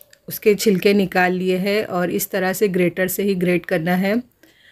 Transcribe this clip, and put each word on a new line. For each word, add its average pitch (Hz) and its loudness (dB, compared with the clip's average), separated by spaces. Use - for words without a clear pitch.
उसके 208 2
छिलके 202 2
निकाल 180 2
लिए 185 -2
हैं 202 -2
और 180 -2
इस 202 -4
तरह 185 -2
से 208 0
ग्रेटर 180 0
से 196 -4
ही 202 0
ग्रेट 180 0
करना 180 -2
है। 196 0